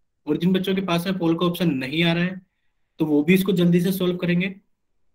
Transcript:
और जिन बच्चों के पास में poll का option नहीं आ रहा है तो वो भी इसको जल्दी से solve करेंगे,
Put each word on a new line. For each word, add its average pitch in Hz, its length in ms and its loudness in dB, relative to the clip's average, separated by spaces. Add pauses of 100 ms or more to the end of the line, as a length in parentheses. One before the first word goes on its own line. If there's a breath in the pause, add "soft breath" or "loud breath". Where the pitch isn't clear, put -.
(280)
और 151 100 0
जिन 185 160 2
बच्चों 190 220 0
के 190 60 -2
पास 175 260 -2
में 190 100 -2
poll 165 180 0
का 175 100 -2
option 170 280 0
नहीं 135 300 -2
आ 170 100 2
रहा 170 100 0
है 185 180 -6 (580)
तो - 60 0
वो 147 180 2
भी 165 100 4
इसको 190 180 2
जल्दी 175 300 2
से 190 100 0
solve 180 260 -2
करेंगे, 180 320 -2 (640)